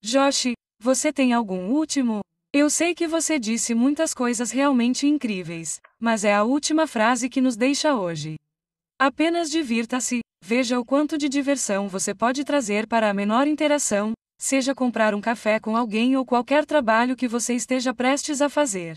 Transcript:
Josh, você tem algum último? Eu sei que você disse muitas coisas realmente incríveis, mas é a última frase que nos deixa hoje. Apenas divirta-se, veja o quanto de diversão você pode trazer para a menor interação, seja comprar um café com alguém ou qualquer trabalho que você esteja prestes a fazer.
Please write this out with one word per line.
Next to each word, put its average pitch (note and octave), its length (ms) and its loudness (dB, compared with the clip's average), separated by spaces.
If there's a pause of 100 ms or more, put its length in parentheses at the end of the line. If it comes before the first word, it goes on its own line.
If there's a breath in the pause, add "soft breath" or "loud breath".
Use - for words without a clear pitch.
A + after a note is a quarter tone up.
Josh, C4 520 0 (280)
você C4 320 0
tem B3+ 200 2
algum F#3+ 380 -2
último? B3+ 520 0 (300)
Eu D4 180 4
sei E4+ 240 0
que E4+ 120 -2
você D#4+ 320 0
disse A3+ 360 -2
muitas C#4+ 400 2
coisas A#3+ 360 -2
realmente B3+ 560 2
incríveis, F3+ 720 -2 (200)
mas A3+ 260 0
é G3+ 100 4
a G#3 80 4
última D4 440 2
frase A#3 420 0
que C4 120 -2
nos B3+ 140 2
deixa C4+ 400 2
hoje. E3 420 -4 (600)
Apenas D#4+ 520 0
divirta-se, B3 720 -2 (200)
veja B3 380 0
o A#3+ 40 -6
quanto D4 340 0
de C#4+ 100 -2
diversão C4 580 -2
você G3 280 -4
pode B3+ 300 -2
trazer G#3+ 420 -2
para A3 240 2
a G3 40 -2
menor G#3+ 320 2
interação, D4 680 0 (260)
seja C4+ 360 0
comprar A3+ 400 0
um G#3 60 -4
café A3 400 0
com A3 160 -4
alguém A#3+ 400 0
ou C4 80 0
qualquer B3+ 400 2
trabalho B3 500 2
que B3 140 -2
você A#3 260 -2
esteja B3+ 380 -2
prestes C4 480 -2
a C#4+ 80 2
fazer. F#3+ 480 -2